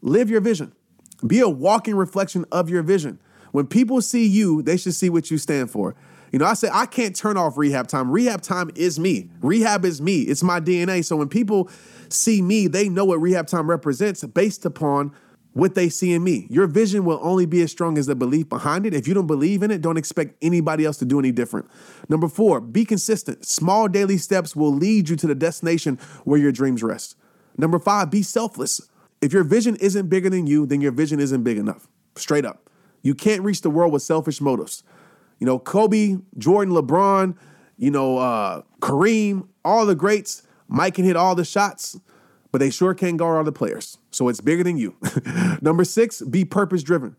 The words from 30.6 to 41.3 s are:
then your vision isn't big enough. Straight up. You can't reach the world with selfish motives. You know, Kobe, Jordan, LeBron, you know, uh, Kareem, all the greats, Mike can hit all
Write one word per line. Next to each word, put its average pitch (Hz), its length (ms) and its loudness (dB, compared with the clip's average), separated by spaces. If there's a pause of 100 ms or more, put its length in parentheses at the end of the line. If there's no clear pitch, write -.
then 143 160 0
your 139 100 2
vision 151 260 -2
isn't 135 240 0
big 117 140 0
enough. 104 320 -6 (260)
Straight 147 300 -2
up. - 240 -12 (340)
You 139 120 0
can't 208 280 0
reach 196 200 -2
the 165 80 0
world 165 220 2
with 143 100 0
selfish 160 380 -2
motives. 131 420 -2 (580)
You 120 60 -2
know, 127 120 0
Kobe, 208 580 2 (200)
Jordan, 185 380 2
LeBron, 185 600 2 (400)
you 139 160 0
know, 135 260 0
uh, 107 440 -2 (180)
Kareem, 202 640 0 (180)
all 214 220 2
the 202 80 4
greats, 196 480 -2 (240)
Mike 180 280 0
can 185 100 0
hit 185 100 4
all 180 220 2